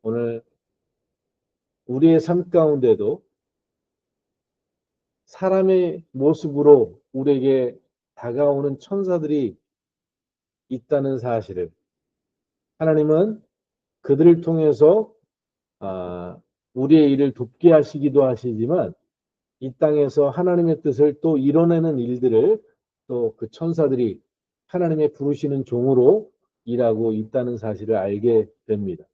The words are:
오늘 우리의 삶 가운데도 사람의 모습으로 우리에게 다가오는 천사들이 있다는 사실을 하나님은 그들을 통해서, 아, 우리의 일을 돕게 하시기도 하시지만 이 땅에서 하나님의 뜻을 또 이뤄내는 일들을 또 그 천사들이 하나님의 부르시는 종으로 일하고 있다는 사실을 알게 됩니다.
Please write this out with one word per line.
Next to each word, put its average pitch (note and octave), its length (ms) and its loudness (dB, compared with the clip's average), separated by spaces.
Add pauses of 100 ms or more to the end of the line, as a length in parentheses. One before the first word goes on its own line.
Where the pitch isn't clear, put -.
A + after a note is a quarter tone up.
오늘 A#2 420 -6 (1400)
우리의 D3+ 360 2
삶 E3+ 280 -4
가운데도 C#3 760 0 (2000)
사람의 F#3 760 0 (100)
모습으로 C#3+ 880 4 (140)
우리에게 C3+ 680 -2 (360)
다가오는 C#3 640 -4
천사들이 D#3 760 -4 (1120)
있다는 C3+ 500 -4
사실을 G2+ 520 -6 (1080)
하나님은 D#3+ 600 0 (600)
그들을 D#3+ 400 4
통해서, E3 760 2 (640)
아, F2+ 640 -12 (340)
우리의 C#3 380 4
일을 C#3 200 0
돕게 B2+ 380 0
하시기도 C#3+ 540 2
하시지만 B2 680 -4 (680)
이 C3 180 -10
땅에서 D3 500 0
하나님의 E3+ 540 -2
뜻을 C#3+ 380 0
또 D#3+ 180 -2
이뤄내는 D#3+ 600 0
일들을 B2 640 0 (460)
또 B2 300 -6
그 A2 120 -12
천사들이 C#3 720 -4 (460)
하나님의 D#3 460 -2
부르시는 C#3 520 -6
종으로 C3 680 2 (320)
일하고 A#2 480 -2
있다는 A#2+ 440 -6
사실을 G#2+ 400 -6
알게 G#2 540 0 (160)
됩니다. G2+ 480 -6